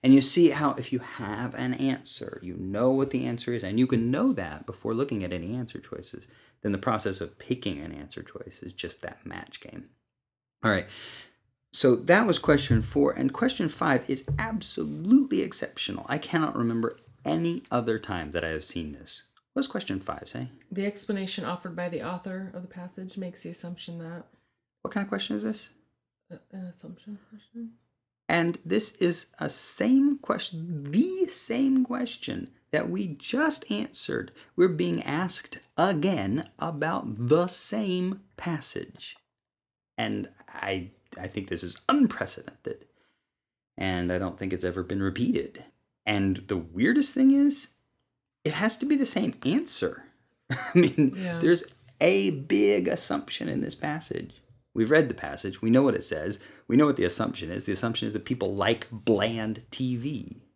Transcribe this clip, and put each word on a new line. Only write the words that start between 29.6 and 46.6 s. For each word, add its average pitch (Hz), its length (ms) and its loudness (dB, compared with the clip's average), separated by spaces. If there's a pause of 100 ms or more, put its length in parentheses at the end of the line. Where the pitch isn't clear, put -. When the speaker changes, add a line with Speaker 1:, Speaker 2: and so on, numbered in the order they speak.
Speaker 1:
question, 165 720 -4
the 359 360 2
same 262 580 2
question - 680 -6 (200)
that - 180 0
we 190 200 -2 (100)
just - 520 0
answered. - 600 -4 (240)
We're 180 120 6
being 170 340 0
asked - 560 -4 (180)
again 156 720 2 (100)
about 156 580 -4
the 151 320 4
same 190 760 -2 (160)
passage. - 760 -6 (840)
And 107 300 -4 (200)
I, 95 420 -6 (280)
I 95 100 -10
think 98 200 -8
this 90 140 -6
is 87 260 -8
unprecedented. - 960 -2 (920)
And 90 340 0
I 90 60 0
don't 90 200 -4
think 95 140 -4
it's 90 120 -4
ever 90 180 -2
been 98 200 -2
repeated. - 600 -2 (400)
And 98 320 2 (120)
the 101 80 -2
weirdest 107 580 2